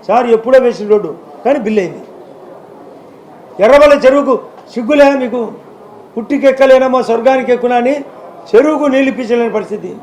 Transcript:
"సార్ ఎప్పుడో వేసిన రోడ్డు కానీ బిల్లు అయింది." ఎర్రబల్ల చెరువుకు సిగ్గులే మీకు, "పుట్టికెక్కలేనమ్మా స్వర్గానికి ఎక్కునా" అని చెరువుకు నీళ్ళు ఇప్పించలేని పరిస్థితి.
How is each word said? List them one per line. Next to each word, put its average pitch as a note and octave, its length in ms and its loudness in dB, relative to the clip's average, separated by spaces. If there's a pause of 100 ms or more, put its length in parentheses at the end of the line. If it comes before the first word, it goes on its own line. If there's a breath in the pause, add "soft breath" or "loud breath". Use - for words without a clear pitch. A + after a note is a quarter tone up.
"సార్ A#3+ 280 0
ఎప్పుడో B3 300 0
వేసిన G#3 280 -4
రోడ్డు F3 220 -2 (300)
కానీ C#4+ 200 0
బిల్లు G#3+ 180 -2
అయింది." D#3 180 -10 (1600)
ఎర్రబల్ల C#4+ 300 6 (120)
చెరువుకు C4 280 2 (400)
సిగ్గులే C#4 320 2 (180)
మీకు, A#3+ 160 -6 (760)
"పుట్టికెక్కలేనమ్మా C4 880 2
స్వర్గానికి A#3 540 0
ఎక్కునా" A#3+ 260 -2
అని C4+ 140 -2 (540)
చెరువుకు D4 440 2
నీళ్ళు C4+ 180 0
ఇప్పించలేని A#3 460 -4
పరిస్థితి. F#3+ 340 -10 (120)